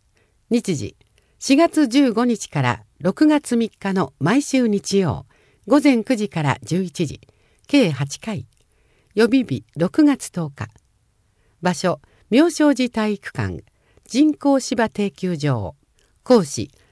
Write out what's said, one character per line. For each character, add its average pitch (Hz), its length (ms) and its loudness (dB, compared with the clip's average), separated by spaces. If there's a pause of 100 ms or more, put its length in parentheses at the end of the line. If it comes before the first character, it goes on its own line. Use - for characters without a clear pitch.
(500)
日 220 260 0
時、 104 200 -10 (420)
四 - 180 0
月 311 300 2
十 254 260 2
五 220 120 0
日 240 240 -2
か 147 140 -4
ら 123 200 -2 (160)
六 190 280 0
月 294 300 0
三 233 140 -2
日 - 220 -8
の 190 260 -2
毎 214 240 0
週 254 240 0
日 196 320 -2
曜、 143 280 -2 (420)
午 277 140 6
前 254 200 4
九 254 140 -2
時 208 120 -4
か 165 140 -6
ら 139 200 0
十 180 200 -4
一 175 240 -6
時、 - 140 -12 (460)
計 262 240 2
八 143 300 -8
回。 208 260 -10 (680)
予 214 120 2
備 247 180 2
日、 131 200 -8 (120)
六 185 280 0
月 277 260 0
十 165 180 -8
日。 139 200 -12 (920)
場 180 140 -2
所、 - 260 -4 (300)
妙 302 200 4
正 302 240 2
寺 247 140 -2
体 214 260 -2
育 - 180 -14
館、 92 300 -6 (460)
人 294 260 2
工 277 240 0
芝 233 300 -2
停 202 220 -4
球 180 260 -6
場。 127 400 -4 (480)
講 240 200 6
師、 - 260 -10 (220)